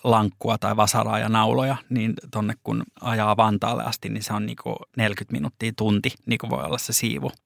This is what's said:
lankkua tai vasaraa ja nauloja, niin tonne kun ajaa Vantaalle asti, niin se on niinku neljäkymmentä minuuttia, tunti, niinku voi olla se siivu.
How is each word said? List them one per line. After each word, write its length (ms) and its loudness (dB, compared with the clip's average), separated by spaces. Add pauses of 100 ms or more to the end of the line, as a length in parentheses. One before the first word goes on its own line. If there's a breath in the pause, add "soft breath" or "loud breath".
lankkua 540 2
tai 180 -2
vasaraa 420 2
ja 100 0
nauloja, 480 2 (120)
niin 260 0 (160)
tonne 320 -2
kun 200 -4 (180)
ajaa 360 2
Vantaalle 480 2
asti, 240 -6
niin 140 -6
se 100 -6
on 140 -4
niinku 300 -8 (200)
neljäkymmentä 360 -2
minuuttia, 440 -4
tunti, 380 2 (120)
niinku 240 0
voi 140 -2
olla 140 -2
se 140 -6
siivu. 400 -2 (140)